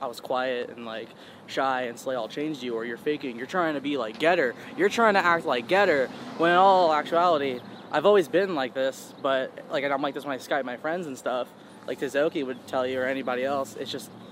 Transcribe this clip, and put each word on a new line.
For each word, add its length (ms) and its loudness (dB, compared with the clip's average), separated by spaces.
I 60 -4
was 140 -12
quiet 480 -2
and, 160 -14
like, 240 -10
shy 360 -2
and 160 -8
Slay 160 -4
All 140 -4
changed 340 -6
you, 120 -4
or 100 -4
you're 120 -6
faking, 400 -4
you're 80 -10
trying 300 0
to 60 -6
be 160 -4
like 220 -6
Getter, 340 2
you're 120 4
trying 260 4
to 100 4
act 200 4
like 220 0
Getter," 400 4
when 140 4
in 60 6
all 360 8
actuality, 640 2
I've 140 2
always 240 6
been 260 2
like 180 -2
this, 480 -4
but, 300 0
like, 140 -2
and 100 0
I'm 80 0
like 120 -2
this 120 -8
when 80 -4
I 40 -4
Skype 260 -2
my 140 -8
friends 300 -4
and 100 -8
stuff, 320 -4
like 120 -6
Tizoki 460 -2
would 220 -10
tell 200 -2
you 140 -4
or 40 -2
anybody 380 -4
else, 340 -4
it's 140 -8
just, 180 -12